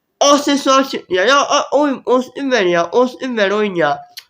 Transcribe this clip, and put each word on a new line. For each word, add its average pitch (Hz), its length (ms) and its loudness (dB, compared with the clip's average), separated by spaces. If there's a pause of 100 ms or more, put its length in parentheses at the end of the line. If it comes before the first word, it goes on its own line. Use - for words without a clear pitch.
(200)
Aksesuar 277 680 2
çıktı - 240 -8
ya. 185 120 2
Ya 269 120 4
a-, 269 400 0
oyun 277 240 0
kostüm 254 500 -2
ver 220 140 2
ya. 170 240 0
Kostüm 247 480 -2
ver 196 140 0
oyun 208 240 -2
ya. 147 260 0 (280)